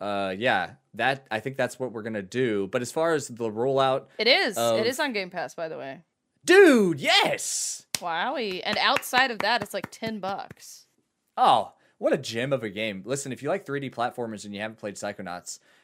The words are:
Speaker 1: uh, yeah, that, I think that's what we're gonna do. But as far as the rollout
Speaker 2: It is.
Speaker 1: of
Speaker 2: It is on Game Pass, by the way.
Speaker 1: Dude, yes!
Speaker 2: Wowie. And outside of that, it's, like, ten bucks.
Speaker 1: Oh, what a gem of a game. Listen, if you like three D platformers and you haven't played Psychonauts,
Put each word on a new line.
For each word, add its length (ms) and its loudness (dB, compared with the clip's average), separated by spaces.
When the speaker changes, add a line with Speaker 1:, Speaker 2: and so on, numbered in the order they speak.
Speaker 1:
uh, 380 -2
yeah, 340 2
that, 360 -2
I 100 -2
think 160 -8
that's 240 -2
what 120 -6
we're 100 -10
gonna 200 -6
do. 460 -2
But 140 -2
as 100 -8
far 220 0
as 140 -4
the 220 -6
rollout 540 0
Speaker 2:
It 100 0
is. 280 2
Speaker 1:
of 220 2
Speaker 2:
It 80 0
is 140 -2
on 120 -2
Game 180 -6
Pass, 240 -8
by 140 -6
the 100 -10
way. 240 -12
Speaker 1:
Dude, 560 8
yes! 920 0
Speaker 2:
Wowie. 720 -4
And 140 -2
outside 520 2
of 100 -8
that, 220 0
it's, 120 -10
like, 160 -8
ten 300 -8
bucks. 680 -12
Speaker 1:
Oh, 360 4
what 140 0
a 60 4
gem 340 -4
of 100 0
a 80 -6
game. 340 -4
Listen, 280 -6
if 100 -12
you 60 -6
like 180 -4
three 140 -6
D 100 -8
platformers 540 -6
and 100 -10
you 60 -6
haven't 180 -8
played 180 -8
Psychonauts, 640 -10